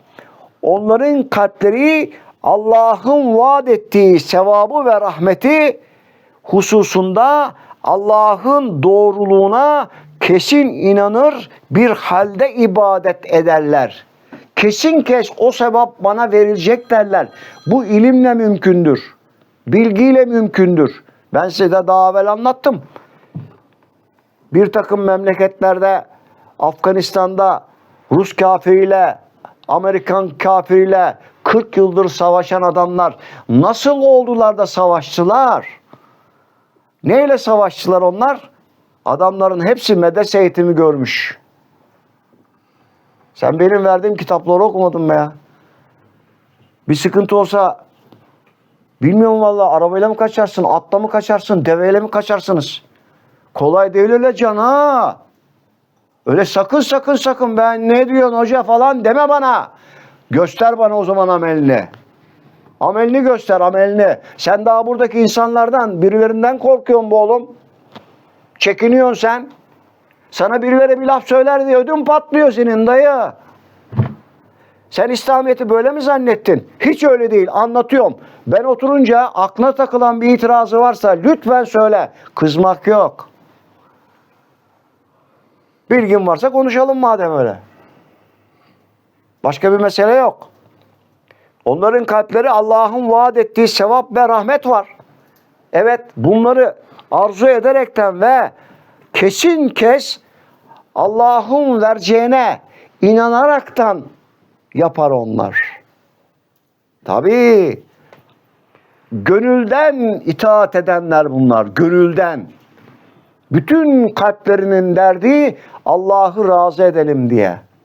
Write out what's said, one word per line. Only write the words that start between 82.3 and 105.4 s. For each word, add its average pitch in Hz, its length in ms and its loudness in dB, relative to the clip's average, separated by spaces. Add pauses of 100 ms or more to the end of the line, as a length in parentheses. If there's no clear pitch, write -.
Kızmak 180 520 -2
yok. 202 420 0 (2500)
Bilgin 202 360 0
varsa 180 260 -2
konuşalım 262 460 0
madem 202 380 -2
öyle. 113 220 -2 (1900)
Başka 147 280 -2
bir 202 80 0
mesele 208 340 0
yok. 254 340 -2 (1160)
Onların 208 400 0
kalpleri 214 460 -2
Allah'ın 220 600 0
vaat 233 260 2
ettiği 226 320 0
sevap 226 480 -2
ve 240 120 4
rahmet 233 380 -2
var. 220 300 -2 (760)
Evet, 226 280 0 (160)
bunları 226 600 0 (340)
arzu 202 380 0
ederekten 240 720 0
ve 240 300 2 (640)
kesin 294 560 0
kes 247 520 -2 (760)
Allah'ın 233 880 0
vereceğine 220 800 0 (420)
inanaraktan 233 1000 0 (720)
yapar 156 360 -2
onlar. 110 720 -4 (1200)